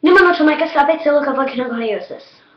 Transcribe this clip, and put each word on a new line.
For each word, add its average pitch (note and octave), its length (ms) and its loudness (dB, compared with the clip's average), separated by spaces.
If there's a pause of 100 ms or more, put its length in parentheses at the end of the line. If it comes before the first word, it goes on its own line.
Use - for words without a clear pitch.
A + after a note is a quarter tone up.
Pneumonocha F4 420 4
microscopic D4+ 580 0
silicovolcanoconiosis. B3 1400 -4 (120)